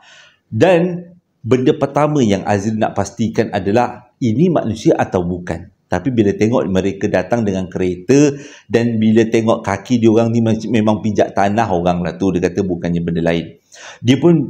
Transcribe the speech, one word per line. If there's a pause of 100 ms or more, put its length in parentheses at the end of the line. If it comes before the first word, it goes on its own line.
(520)
Dan (340)
benda
pertama
yang
Azri
nak
pastikan
adalah (100)
ini
manusia
atau
bukan. (200)
Tapi
bila
tengok
mereka
datang
dengan
kereta (400)
dan
bila
tengok
kaki
diorang
ni
mac-,
memang
pijak
tanah
orang
lah
tu,
dia
kata
bukannya
benda
lain. (400)
Dia
pun (100)